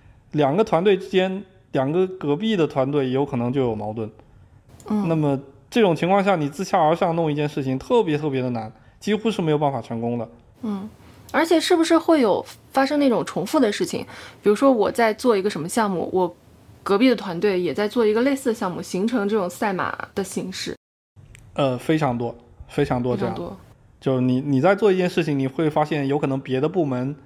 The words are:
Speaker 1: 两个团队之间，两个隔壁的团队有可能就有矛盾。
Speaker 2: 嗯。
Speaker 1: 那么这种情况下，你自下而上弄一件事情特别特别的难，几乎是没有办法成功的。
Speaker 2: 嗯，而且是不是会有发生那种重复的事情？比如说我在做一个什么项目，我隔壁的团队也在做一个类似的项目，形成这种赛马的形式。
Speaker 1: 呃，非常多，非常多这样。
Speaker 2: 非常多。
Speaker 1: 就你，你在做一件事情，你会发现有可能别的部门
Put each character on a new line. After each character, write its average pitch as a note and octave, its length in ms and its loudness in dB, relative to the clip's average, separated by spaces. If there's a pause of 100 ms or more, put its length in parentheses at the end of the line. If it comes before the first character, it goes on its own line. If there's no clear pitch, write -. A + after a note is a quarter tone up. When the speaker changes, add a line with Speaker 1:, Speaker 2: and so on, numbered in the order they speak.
(320)
Speaker 1:
两 D3 220 2
个 G3+ 80 2
团 F#3 220 0
队 G#3 100 6
之 F#3 140 -6
间， F#3+ 340 0 (300)
两 C#3 180 0
个 F#3 160 2
隔 D#3 300 -2
壁 A3 180 -2
的 E3 120 2
团 C3+ 240 -2
队 C#3 200 0
有 C3+ 140 2
可 C#3 140 -6
能 A#2+ 120 -2
就 C3+ 120 0
有 A#2 120 0
矛 G#2+ 200 -8
盾。 A2 160 -6 (800)
Speaker 2:
嗯。 G#3 160 0
Speaker 1:
那 E3 80 0
么 D3 240 0 (300)
这 A#3+ 140 2
种 F3+ 120 4
情 E3+ 140 -2
况 G3 160 2
下， G3 100 2
你 D3+ 140 -2
自 F#3+ 160 -6
下 F#3 160 0
而 D#3+ 160 4
上 E3 180 0
弄 E3 160 0
一 D3 40 -2
件 D3 120 -2
事 D3 160 -4
情 C3 160 -2
特 A#3+ 240 0
别 D#3 140 0
特 D3 140 -2
别 C3 100 -2
的 B2+ 100 -2
难， A2 220 -8 (260)
几 - 140 -2
乎 G#3+ 180 0
是 G#3 120 -2
没 D#3 80 2
有 D3 80 2
办 D3 120 2
法 B2+ 120 -6
成 A#2 180 -6
功 A#2 160 -2
的。 A2+ 100 -6 (360)
Speaker 2:
嗯， G#3 260 -6 (420)
而 C#4+ 140 2
且 E4 160 4
是 F4 160 2
不 E4 80 2
是 E4 140 4
会 D#4+ 240 4
有 F#3+ 200 2 (300)
发 C4+ 140 2
生 D4 120 0
那 C#4+ 80 4
种 A3+ 200 2
重 E3+ 180 -4
复 D4+ 160 0
的 A3+ 100 4
事 G3 140 -2
情？ - 160 -6 (420)
比 - 60 2
如 G#3 80 4
说 C4+ 160 4
我 G3+ 180 2
在 A3+ 220 2
做 A3 240 2
一 F#3+ 60 0
个 G#3 80 0
什 F3 100 -6
么 D#3 80 -6
项 G#3+ 220 0
目， F3+ 200 -2
我 F3+ 240 0 (480)
隔 G3 140 2
壁 B3+ 140 6
的 A#3+ 40 4
团 F#3 240 -6
队 F#3 220 0
也 E3 140 -2
在 G#3 120 -2
做 A3 200 0
一 G#3+ 80 4
个 A#3 80 2
类 C#4 120 2
似 C4+ 140 -4
的 A3 60 0
项 G3 180 -4
目， D#3+ 80 -8
形 F#3+ 260 -4
成 A3+ 220 0
这 G#3+ 80 0
种 F#3+ 140 0
赛 G#3 240 -4
马 E3 200 -4 (200)
的 G3 100 -2
形 F#3 260 -8
式。 - 240 -8 (800)
Speaker 1:
呃， C3 240 0
非 D#3 220 0
常 C3+ 180 0
多， A#2 180 -4 (340)
非 - 140 -2
常 C3 200 0
多 A#2+ 120 0
这 G2 120 -2
样。 F2+ 80 -4
Speaker 2:
非 F2 40 -10
常 F2 80 -8
多。 G3 100 -12 (440)
Speaker 1:
就 C3 220 0
你， B2+ 180 2
你 C#3+ 180 0
在 F3 160 4
做 G3+ 160 4
一 F#3 60 2
件 F3+ 100 0
事 F3+ 160 -2
情， D3 160 -2
你 C3+ 80 0
会 D#3 220 0
发 D3+ 160 0
现 D3+ 240 -2
有 C#3 100 0
可 D3 100 -2
能 C3+ 120 -2
别 C3 180 -4
的 C#3 80 0
部 F3+ 160 -2
门 C3 320 -2 (120)